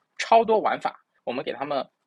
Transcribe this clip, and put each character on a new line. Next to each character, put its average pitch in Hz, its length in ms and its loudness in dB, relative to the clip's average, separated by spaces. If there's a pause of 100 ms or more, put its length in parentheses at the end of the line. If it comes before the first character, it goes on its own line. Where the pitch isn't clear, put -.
(200)
超 226 260 4
多 214 140 2
玩 131 200 0
法， - 160 -4 (280)
我 123 100 -4
们 139 100 -4
给 139 80 -4
他 135 140 -8
们 143 180 -2 (240)